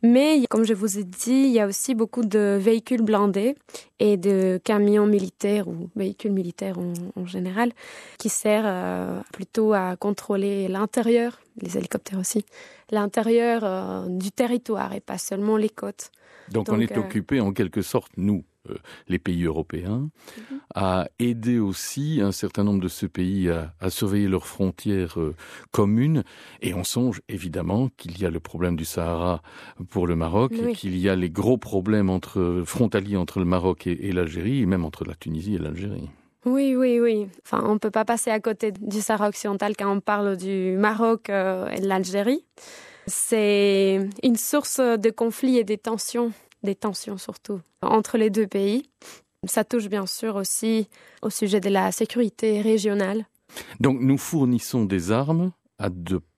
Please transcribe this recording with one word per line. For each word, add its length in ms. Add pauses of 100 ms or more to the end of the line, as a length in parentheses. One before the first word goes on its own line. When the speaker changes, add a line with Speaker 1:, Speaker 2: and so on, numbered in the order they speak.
Speaker 1:
Mais, 460
comme 160
je 80
vous 260
ai 60
dit, 280
il 180
y 100
a 60
aussi 280
beaucoup 300
de 340
véhicules 440
blindés 520 (440)
et 180
de 480
camions 400
militaires 640
ou 260
véhicules 380
militaires 460
en, 160 (260)
en 60
général, 460 (460)
qui 120
servent, 360
euh, 540 (100)
plutôt 440
à 220
contrôler 720
l'intérieur, 720 (200)
les 160
hélicoptères 440
aussi, 260 (440)
l'intérieur, 720
euh, 440
du 220
territoire 640
et 60
pas 180
seulement 400
les 100
côtes. 440 (380)
Speaker 2:
Donc, 200
on 80
Speaker 1:
Donc, 120
Speaker 2:
est 60
Speaker 1:
euh, 40
Speaker 2:
occupé 400
en 120
quelque 300
sorte, 340
nous, 280 (240)
euh, 60 (340)
les 100
pays 260
européens, 640 (280)
Speaker 1:
Mhm. 240 (140)
Speaker 2:
à 340 (100)
aider 400
aussi 640
un 100
certain 300
nombre 180
de 80
ces 200
pays 400
à, 320
à 80
surveiller 400
leurs 180
frontières, 720
euh, 160 (360)
communes. 540 (360)
Et 140
on 100
songe 440
évidemment 680
qu'il 240
y 60
a 40
le 100
problème 360
du 80
Sahara 580 (460)
pour 180
le 80
Maroc, 380
et 140
Speaker 1:
Oui. 80
Speaker 2:
qu'il 240
y 100
a 80
les 140
gros 260
problèmes 540
entre, 560
frontaliers 500
entre 220
le 80
Maroc 400
et, 220
et 40
l'Algérie, 480
et 60
même 180
entre 200
la 100
Tunisie 400
et 40
l'Algérie. 520 (340)
Speaker 1:
Oui, 320
oui, 240
oui. 280 (180)
Enfin, 200
on 120
peut 120
pas 140
passer 260
à 100
côté 320
du 280
Sahara 280
occidental 480
quand 140
on 100
parle 360
du 400
Maroc, 540
euh, 400
et 100
de 60
l'Algérie. 580 (640)
C'est 1000 (140)
une 140
source 420
de 320
conflits 460
et 80
des 140
tensions, 540 (300)
des 140
tensions 400
surtout, 440 (220)
entre 360
les 120
deux 160
pays. 380 (640)
Ça 160
touche 240
bien 180
sûr 300
aussi 520 (340)
au 80
sujet 280
de 120
la 200
sécurité 720
régionale. 640 (560)
Speaker 2:
Donc 200
nous 180
fournissons 640
des 260
armes 400 (280)
à 100
de 320 (180)